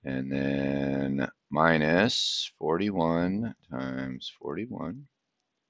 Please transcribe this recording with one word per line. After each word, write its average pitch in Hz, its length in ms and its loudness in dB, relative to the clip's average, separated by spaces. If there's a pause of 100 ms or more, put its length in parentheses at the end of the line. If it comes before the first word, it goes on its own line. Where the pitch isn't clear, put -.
And 67 280 -4
then 69 960 0 (220)
minus 82 1080 4
forty-one 90 960 0 (160)
times 65 680 -6
forty-one 101 680 -8 (640)